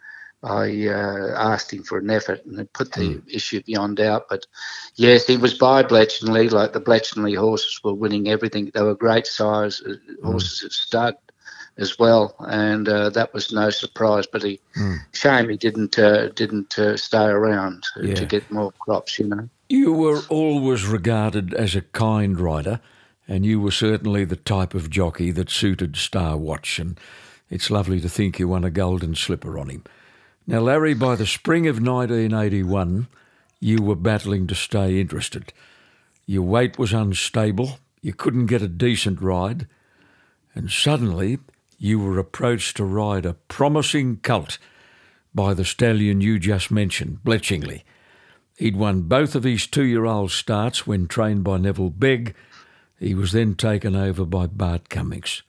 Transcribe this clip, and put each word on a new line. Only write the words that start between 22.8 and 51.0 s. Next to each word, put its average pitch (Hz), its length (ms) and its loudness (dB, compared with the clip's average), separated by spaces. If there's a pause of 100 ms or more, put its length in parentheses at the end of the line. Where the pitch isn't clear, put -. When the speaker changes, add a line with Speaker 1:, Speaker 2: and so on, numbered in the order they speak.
Speaker 2:
and 98 180 0
you 107 140 2
were 101 120 0
certainly 104 520 0
the 90 140 -4
type 95 360 -2
of 78 160 -6
jockey 87 420 0
that 85 180 -2
suited 90 480 -2
Star 80 400 -2
Watch, 78 420 -6
and 85 180 -6 (520)
it's 92 200 -6
lovely 95 300 0
to 85 100 -4
think 98 300 -2
you 90 80 0
won 90 160 0
a 90 80 -2
golden 87 440 0
slipper - 440 -6
on 67 100 -10
him. - 140 -14 (640)
Now, 113 140 0
Larry, 147 340 2
by 123 200 2
the 104 120 -2
spring 165 400 0
of 120 120 0
nineteen 117 540 0
eighty-one, 98 720 0 (540)
you 110 240 2
were 101 120 2
battling 98 520 -2
to 92 80 -4
stay 95 440 0
interested. - 540 -6 (720)
Your 95 160 0
weight 113 380 0
was 113 120 0
unstable, 110 880 -2 (240)
you 98 120 -8
couldn't 123 340 0
get 110 160 0
a 101 40 -2
decent 101 540 0
ride, 95 460 -2 (880)
and - 160 -6
suddenly 117 640 0 (400)
you 107 220 0
were 98 180 0
approached 117 600 -2
to 104 60 -2
ride 98 440 0
a 85 80 -4 (120)
promising 143 760 0
colt 101 340 -2 (800)
by 98 180 2
the 90 100 0
stallion 104 560 2
you 104 200 2
just 95 320 0
mentioned, - 520 -2
Bletchingley. 76 600 -2 (760)
He'd 110 180 -2
won 98 280 0
both 139 320 2
of 120 80 -2
his 120 240 0
two-year-old 113 640 0
starts - 560 -2
when 98 200 0